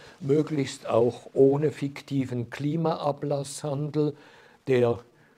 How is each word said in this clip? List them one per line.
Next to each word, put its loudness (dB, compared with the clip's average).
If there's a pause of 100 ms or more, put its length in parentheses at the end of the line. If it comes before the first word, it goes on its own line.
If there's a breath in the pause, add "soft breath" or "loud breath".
(200 loud breath)
möglichst 0
auch 0
ohne 4
fiktiven -6
Klimaablasshandel, -2 (520 loud breath)
der 2 (380 soft breath)